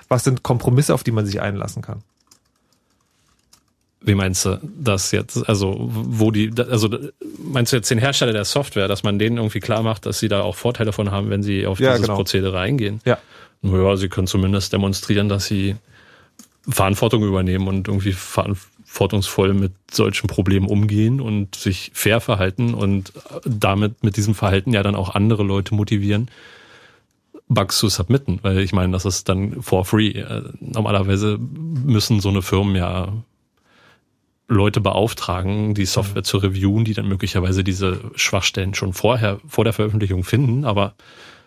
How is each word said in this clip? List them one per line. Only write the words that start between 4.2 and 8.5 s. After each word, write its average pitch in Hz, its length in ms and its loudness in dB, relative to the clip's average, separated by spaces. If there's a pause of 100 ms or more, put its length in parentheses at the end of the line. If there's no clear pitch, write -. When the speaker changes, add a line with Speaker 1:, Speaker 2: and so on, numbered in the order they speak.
Speaker 2:
du 95 160 -2 (180)
das 110 320 -2
jetzt? 110 380 -4
Also, 101 320 0
wo 113 500 0
die, 107 260 0
also, 120 320 0 (540)
meinst 123 300 0
du 131 40 4
jetzt 113 140 0
den 117 80 2
Hersteller 131 340 2
der 104 120 -2
Software, 110 420 0